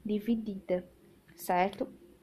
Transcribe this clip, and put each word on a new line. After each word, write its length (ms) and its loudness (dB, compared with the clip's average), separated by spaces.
dividida, 800 0
certo? 520 0